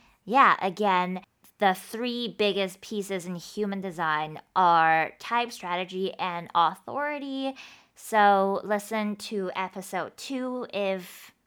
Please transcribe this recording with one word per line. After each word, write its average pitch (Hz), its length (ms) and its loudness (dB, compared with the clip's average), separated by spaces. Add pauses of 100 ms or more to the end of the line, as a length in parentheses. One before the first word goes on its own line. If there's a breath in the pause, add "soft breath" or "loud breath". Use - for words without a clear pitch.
(240 soft breath)
yeah, 226 380 6
again, 185 640 0 (340)
the 190 180 6
three 240 520 -6
biggest 190 540 -2
pieces 196 460 -6
in 185 80 -6
human 196 460 -6
design 156 600 -4 (140)
are 165 640 6
type, 240 320 -4
strategy, 185 640 -6
and 175 400 -6
authority. 269 1000 -2 (420 loud breath)
So 196 680 4
listen 208 540 -2
to 190 380 -6
episode 185 600 -8
two 254 560 -6
if 190 580 -6 (160)